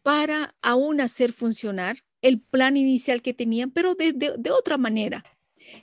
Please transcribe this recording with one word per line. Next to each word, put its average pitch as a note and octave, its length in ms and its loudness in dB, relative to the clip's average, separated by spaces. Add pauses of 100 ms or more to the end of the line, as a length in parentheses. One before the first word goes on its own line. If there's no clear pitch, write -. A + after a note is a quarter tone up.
para D4+ 580 -2
aún C#4 400 2
hacer A#3+ 320 0
funcionar G#3+ 680 -6 (180)
el C4 180 4
plan C4 380 2
inicial C4 440 0
que B3+ 120 -4
tenían, A#3+ 380 -2
pero F4+ 240 0
de, E4 180 0
de, C#4+ 240 -4
de A#3 140 -4
otra F4 260 0
manera. A3 460 -2 (600)